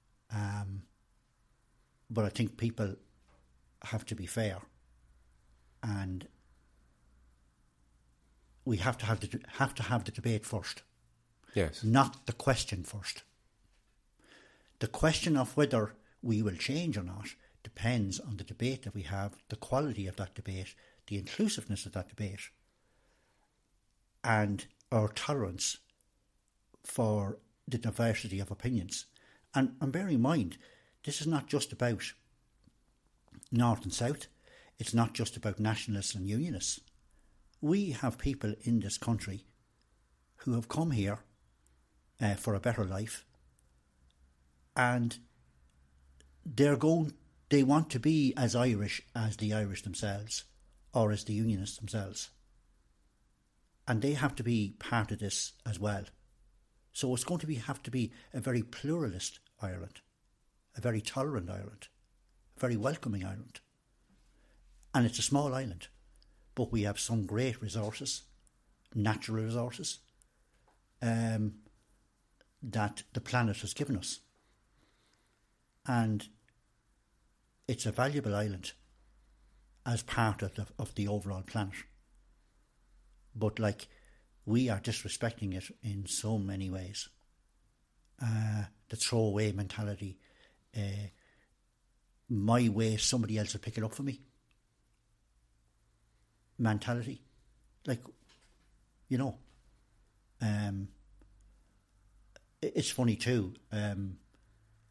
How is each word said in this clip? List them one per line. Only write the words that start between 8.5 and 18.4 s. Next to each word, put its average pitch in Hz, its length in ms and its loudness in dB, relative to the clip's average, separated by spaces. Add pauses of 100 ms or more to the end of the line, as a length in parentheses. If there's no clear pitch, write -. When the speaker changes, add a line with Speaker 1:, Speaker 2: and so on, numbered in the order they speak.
Speaker 1:
we 120 120 2
have 104 220 2
to 110 80 -4
have 110 140 2
the, - 200 -6 (140)
have 135 200 2
to - 80 -4
have 110 220 2
the - 80 -6
debate 113 340 -2
first. - 360 -6 (720)
Speaker 2:
Yes. 82 280 2
Speaker 1:
Not 117 440 4
the - 60 -2
question - 520 0
first. - 400 -10 (1500)
The 117 80 -2
question 156 500 2
of 131 200 0
whether 131 380 4 (280)
we 110 180 2
will 101 160 0
change 147 400 -2
or 101 60 -2
not 92 320 -10 (280)
depends 110 580 0
on 110 160 -8
the 92 80 -8